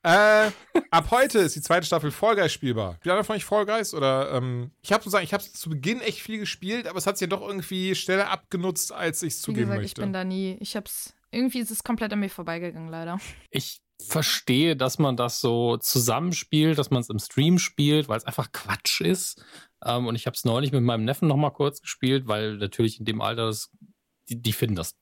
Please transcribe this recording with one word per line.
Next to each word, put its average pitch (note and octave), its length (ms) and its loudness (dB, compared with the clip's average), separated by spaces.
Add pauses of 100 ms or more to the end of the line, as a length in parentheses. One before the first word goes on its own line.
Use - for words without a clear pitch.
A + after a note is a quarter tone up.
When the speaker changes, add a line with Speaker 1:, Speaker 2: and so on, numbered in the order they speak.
Speaker 1:
Äh, G#3+ 480 8 (400)
ab E3 180 4
heute A#3+ 300 4
ist E3 160 2
die D3+ 60 -10
zweite E3+ 260 2
Staffel D3+ 240 0
Fall A3 240 2
Guys F#3 180 2
spielbar. A2 400 -2
Habt - 140 -18
ihr F3+ 60 2
alle G#3 100 2
von G#3+ 140 -2
euch - 80 -6
Fall G#3 200 2
Guys? G#3+ 300 -2
Oder, C3+ 380 2
ähm, B2 380 -4 (120)
ich - 100 -2
hab A3 80 2
sozusagen, G3 220 0
ich E3 100 -4
hab's G3 200 -6
zu - 180 -10
Beginn D#3 300 -2
echt A3 200 -6
viel A3 160 -8
gespielt, G#3+ 500 -6
aber F#3 120 -6
es E3 80 -2
hat G3+ 100 -2
sich F#3+ 80 -2
ja F3 100 -2
doch G3 60 -10
irgendwie F#3+ 540 -4
schneller F#3+ 340 0
abgenutzt, F#3 640 -4
als E3 320 -4
ich's E3 160 -4
Speaker 2:
Wie - 20 -10
Speaker 1:
zugeben G#3+ 280 -2
Speaker 2:
gesagt, G3+ 120 -2
Speaker 1:
möchte. - 200 -8
Speaker 2:
ich G3+ 40 -2
bin G3 80 -4
da F#3 100 -4
nie, F#3 360 -4
ich - 160 -10
hab's, - 400 -10 (160)
irgendwie B3 280 -2
ist A3+ 120 -4
es A3 120 -8
komplett A3 300 -2
an G#3 60 -2
mir G3 100 -2
vorbeigegangen, E3 600 -8
leider. E3 280 -8 (320)
Speaker 3:
Ich - 320 -6 (240)
verstehe, D3+ 680 2
dass C3 240 0
man C3+ 180 4
das A#2+ 220 -2
so A#2 380 2
zusammenspielt, D3+ 1000 2
dass C#3+ 140 0
man's B2 180 0
im A2 100 -4
Stream D#3 380 4
spielt, D3 500 2
weil's A2 180 -2
einfach - 260 -6
Quatsch - 500 -4
ist. F3+ 420 0 (400)
Ähm, A#2+ 220 0
und A#2 100 -2
ich A#2 120 -6
hab's - 180 -6
neulich B2+ 260 2
mit C3 120 4
meinem A#2 220 2
Neffen C#3+ 220 0
noch C#3 100 4
mal D3 140 4
kurz C#3+ 300 -2
gespielt, C3 460 0
weil G#2+ 300 -2
natürlich G#2+ 420 0
in A2+ 60 -8
dem A2 160 -2
Alter A2+ 260 -2
das, G#2+ 240 -6 (580)
die, A#2+ 100 -6
die A#2 140 0
finden A2 220 0
das - 260 -6